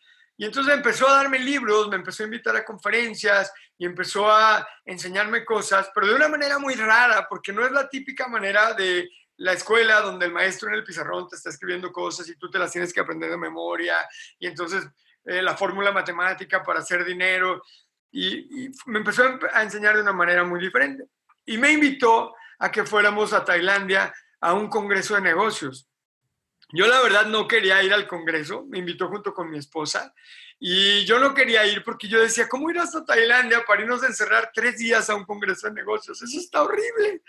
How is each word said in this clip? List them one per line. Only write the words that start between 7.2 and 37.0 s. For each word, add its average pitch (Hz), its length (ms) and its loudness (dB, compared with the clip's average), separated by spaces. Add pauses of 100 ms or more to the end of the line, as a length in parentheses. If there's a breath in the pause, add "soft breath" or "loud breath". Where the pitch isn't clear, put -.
porque 196 240 -10
no 220 140 0
es 262 60 0
la 269 180 0
típica 269 380 -8
manera 214 480 2
de 180 340 0 (280 loud breath)
la 185 160 0
escuela 214 480 4
donde 185 260 -2
el 175 40 -6
maestro 185 380 -2
en 214 60 -2
el 214 80 -4
pizarrón 175 440 -8
te 180 100 -18
está 175 120 -14
escribiendo 180 420 -8
cosas 175 380 -8
y 170 80 -18
tú 180 140 -14
te 190 80 -2
las 175 120 -2
tienes 175 220 -6
que - 60 -2
aprender 160 320 -4
de 175 60 -6
memoria, 165 580 -6 (420 loud breath)
y - 80 -10
entonces, 170 420 -6 (380)
eh, 185 160 -4
la 175 160 -2
fórmula 196 340 0
matemática 185 680 -2
para 170 200 -4
hacer 175 220 -2
dinero. 185 600 -2 (480 soft breath)
Y, 202 560 -6
y 269 40 -16 (140)
me 214 140 -4
empezó 220 240 2
a 254 40 4
empe-, 262 240 -4
a 226 120 2
enseñar 208 320 0
de 214 60 2
una 202 120 0
manera 175 320 2
muy 175 160 -4
diferente. 269 420 -2 (420)
Y 220 120 -6
me 277 160 4
invitó 262 600 2 (260 loud breath)
a 190 120 -2
que 202 140 -2
fuéramos 208 480 2
a 185 100 2
Tailandia 190 680 0 (260 loud breath)
a 170 140 2
un 208 160 -2
congreso 202 460 -2
de 196 60 2
negocios. 175 680 -2 (840)
Yo, 180 160 2
la 254 140 6
verdad, 214 240 6
no 214 200 0
quería 196 380 4
ir 190 100 2
al 202 140 2
congreso, 165 600 -6
me 202 100 -10
invitó 175 300 -6
junto 202 240 -8
con 165 160 -8
mi 151 80 -10
esposa, - 560 -8 (460 loud breath)
y 196 460 2
yo 226 140 4
no 269 140 4
quería 226 320 4
ir 202 180 -2
porque 214 240 -10
yo 226 140 4
decía, 226 260 2
"¿Cómo 285 240 -4
ir 339 80 -2
hasta 320 240 -6
Tailandia 233 640 4
para 208 160 2
irnos 240 220 -4
a 262 40 2
encerrar 220 460 0
tres 226 240 -2
días 226 320 0
a 208 60 -2
un 202 100 -8
congreso 208 420 -6
de 214 60 -8
negocios? 208 480 -8
Eso 247 180 -10
está - 240 0
horrible. 427 640 -2